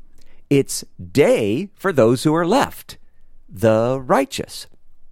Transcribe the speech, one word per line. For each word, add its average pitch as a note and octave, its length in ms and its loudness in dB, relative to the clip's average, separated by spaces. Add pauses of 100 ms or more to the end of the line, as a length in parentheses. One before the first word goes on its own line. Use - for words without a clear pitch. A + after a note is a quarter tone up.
(480)
It's - 360 0 (160)
day C3 720 0
for - 180 -4
those B2+ 320 4
who D3+ 100 2
are E3+ 120 0
left, - 520 -2 (500)
the A2+ 520 0
righteous. - 680 -4 (440)